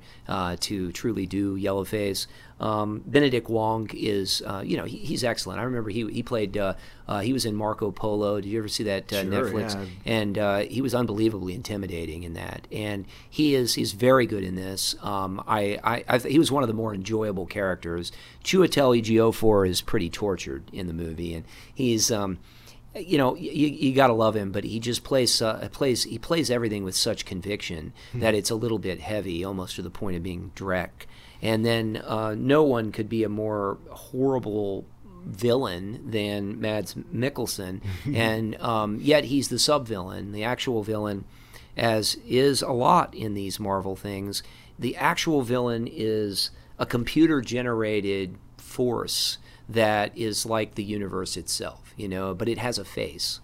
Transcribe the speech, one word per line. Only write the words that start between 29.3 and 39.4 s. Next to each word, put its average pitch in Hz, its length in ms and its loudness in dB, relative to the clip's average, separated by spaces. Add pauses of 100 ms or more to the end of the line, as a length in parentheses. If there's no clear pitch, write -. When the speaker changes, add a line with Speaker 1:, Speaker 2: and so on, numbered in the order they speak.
Speaker 1:
almost 95 320 -6
to 98 60 -8
the 90 80 -8
point 95 260 -4
of 85 80 -4
being 87 320 -8
dreck. 90 500 -4 (340)
And 110 240 2
then, 113 400 0
uh, 110 320 -2
no 135 280 6
one 117 280 2
could 110 160 -4
be 110 160 2
a 101 40 2
more 104 500 -2 (120)
horrible 113 920 0 (400)
villain 110 840 -2
than 104 500 -2
Mads 107 340 -2
Mikkelsen, 101 840 -4 (160)
Speaker 2:
<laughs> 143 180 -4
Speaker 1:
and, 110 460 0
um, 110 400 0
yet 147 260 4
he's 131 220 0